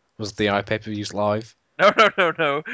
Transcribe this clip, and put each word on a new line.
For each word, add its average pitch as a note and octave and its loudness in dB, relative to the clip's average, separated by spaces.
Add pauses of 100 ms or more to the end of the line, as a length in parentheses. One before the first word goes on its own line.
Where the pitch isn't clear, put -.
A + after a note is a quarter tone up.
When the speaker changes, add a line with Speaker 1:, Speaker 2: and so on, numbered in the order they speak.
(180)
Speaker 1:
was G#2 -10
the G#2 0
I G2+ 2
P G#2+ -2
P G#2+ -10
Vs G#2 -8
live. G#2 -2 (240)
Speaker 2:
No, G3 6
no, G#3+ 6
no, E3+ 2
no. D3 -2 (100)